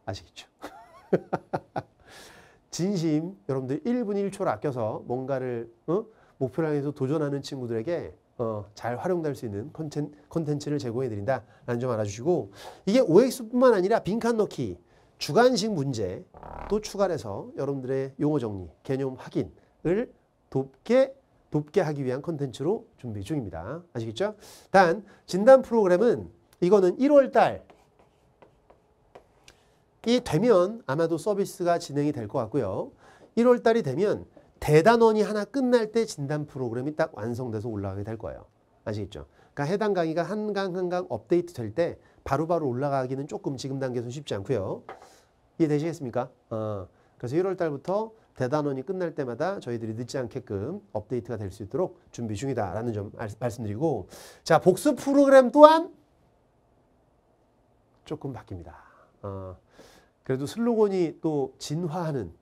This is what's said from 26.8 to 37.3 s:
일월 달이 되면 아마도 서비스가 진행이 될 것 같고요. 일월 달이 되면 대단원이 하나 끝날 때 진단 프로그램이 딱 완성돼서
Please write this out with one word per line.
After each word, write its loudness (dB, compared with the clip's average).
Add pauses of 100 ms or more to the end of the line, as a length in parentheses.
일월 6
달이 4 (2750)
되면 4
아마도 0
서비스가 -2
진행이 -2
될 -6
것 -4
같고요. -2 (440)
일월 4
달이 4
되면 -2 (340)
대단원이 6
하나 -2
끝날 0
때 2
진단 -6
프로그램이 -6
딱 -2
완성돼서 -6